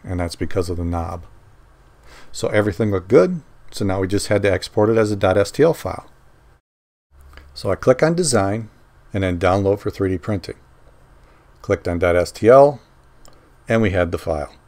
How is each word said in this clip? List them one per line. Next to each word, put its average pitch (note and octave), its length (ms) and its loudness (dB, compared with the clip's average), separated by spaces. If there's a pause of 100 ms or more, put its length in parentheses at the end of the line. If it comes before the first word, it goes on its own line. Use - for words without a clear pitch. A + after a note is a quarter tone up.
and F2+ 160 -6
that's F2 180 -6
because F2+ 340 -2
of E2+ 80 -6
the F2 60 -4
knob. E2+ 420 -6 (1040)
So - 160 -4
everything G#2+ 420 0
looked F#2 180 -4
good, F3 340 4 (280)
so - 140 -6
now G2 160 -2
we F#2+ 80 -2
just G2 200 -2
had G2+ 140 0
to G2 100 2
export G#2+ 360 0
it A2+ 80 2
as G#2+ 160 2
a G#2 40 -2
dot G2 200 2
S G2+ 140 2
T - 120 0
L E3 120 4
file. - 340 -10 (1400)
So - 180 -6
I F#2 40 -2
click - 280 0
on E3 120 2
Design, A2+ 560 -2 (420)
and G2 100 -4
then F2+ 160 -2
Download G2 400 2
for - 120 -8
three G2 180 -2
D F#2 80 -2
Printing. - 400 -8 (1040)
Clicked - 280 -4
on F2 100 -2
dot F2 180 2
S F2 160 0
T G#2+ 160 0
L, C#3 320 8 (880)
and A2+ 140 2
we G2+ 80 2
had F2+ 200 0
the E2+ 80 -6
file. D2+ 360 -6 (140)